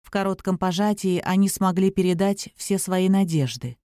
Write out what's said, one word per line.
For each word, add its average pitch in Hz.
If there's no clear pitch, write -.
В -
коротком 190
пожатии 185
они 190
смогли 190
передать 190
все -
свои 185
надежды. 156